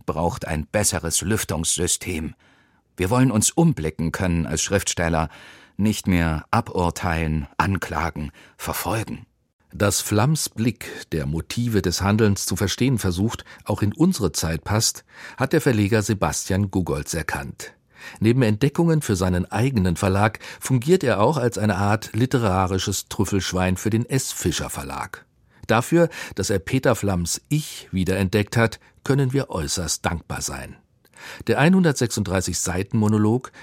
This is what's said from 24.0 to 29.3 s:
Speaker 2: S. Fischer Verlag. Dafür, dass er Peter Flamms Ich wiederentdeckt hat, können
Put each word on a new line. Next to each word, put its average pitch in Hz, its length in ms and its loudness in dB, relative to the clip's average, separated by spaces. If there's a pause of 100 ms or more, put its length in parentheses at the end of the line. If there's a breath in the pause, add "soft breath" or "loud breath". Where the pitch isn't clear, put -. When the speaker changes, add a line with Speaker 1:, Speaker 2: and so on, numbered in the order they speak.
Speaker 2:
S. 131 220 -2
Fischer - 400 -4
Verlag. - 560 -10 (400 soft breath)
Dafür, 160 420 4 (280 loud breath)
dass 95 140 -2
er 101 100 0
Peter 131 340 2
Flamms 90 540 -2
Ich - 420 -4
wiederentdeckt 95 680 0
hat, 113 220 2 (240 soft breath)
können 135 300 0